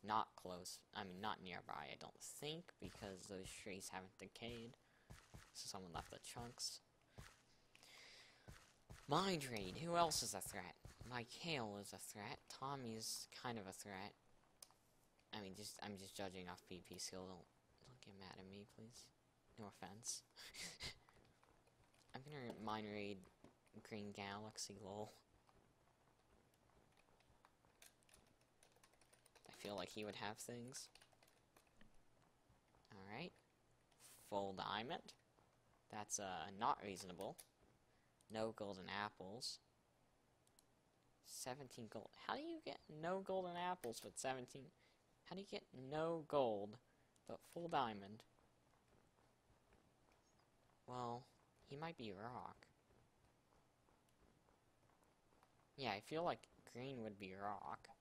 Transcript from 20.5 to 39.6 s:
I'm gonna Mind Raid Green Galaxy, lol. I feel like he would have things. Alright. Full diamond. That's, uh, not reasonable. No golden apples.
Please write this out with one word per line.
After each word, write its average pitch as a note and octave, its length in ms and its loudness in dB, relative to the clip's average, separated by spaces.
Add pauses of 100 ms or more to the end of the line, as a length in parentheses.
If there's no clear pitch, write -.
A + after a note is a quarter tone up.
I'm C3 80 -2
gonna C#3 300 -4 (120)
Mind G#2+ 260 2
Raid G#2 260 0 (680)
Green G#2 240 -4
Galaxy, G#2 720 -4
lol. G#2 280 -2 (4000)
I - 40 -12 (100)
feel G2+ 140 0
like F2+ 140 0
he G#2+ 140 -2
would G2+ 120 0
have G#2+ 220 2
things. A#2+ 500 -4 (2000)
Alright. G#2+ 420 -4 (960)
Full G2+ 240 6
diamond. G#2 600 2 (800)
That's, G#2 280 0
uh, F#2 300 2 (100)
not B2+ 240 8
reasonable. F#2+ 540 -2 (960)
No A2 220 4
golden G2 300 -2 (200)
apples. G#2 540 -2 (1600)